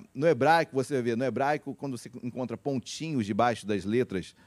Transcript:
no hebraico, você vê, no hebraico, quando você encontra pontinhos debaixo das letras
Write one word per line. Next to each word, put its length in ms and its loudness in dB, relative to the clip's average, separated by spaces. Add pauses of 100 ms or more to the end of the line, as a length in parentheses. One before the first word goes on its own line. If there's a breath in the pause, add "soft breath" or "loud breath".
(140)
no 140 0
hebraico, 480 4
você 260 0
vê, 140 2
no 100 0
hebraico, 480 0
quando 240 -8
você 140 -14 (100)
encontra 340 -6
pontinhos 720 -4
debaixo 400 2
das 200 0
letras 500 -2 (120 soft breath)